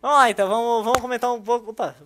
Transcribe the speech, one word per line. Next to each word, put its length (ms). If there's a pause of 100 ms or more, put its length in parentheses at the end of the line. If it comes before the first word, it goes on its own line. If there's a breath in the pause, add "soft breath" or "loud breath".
Vamos 160
lá, 140
então, 180
vamos, 360
vamos 160
comentar 320
um 100
pouco, 280
opa, 240 (120)